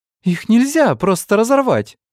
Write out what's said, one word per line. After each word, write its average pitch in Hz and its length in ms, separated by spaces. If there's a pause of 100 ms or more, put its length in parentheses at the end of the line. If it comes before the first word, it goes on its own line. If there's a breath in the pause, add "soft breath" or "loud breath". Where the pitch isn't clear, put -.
(240)
«Их 175 240
нельзя 262 480
просто 190 400
разорвать!» 226 600 (160)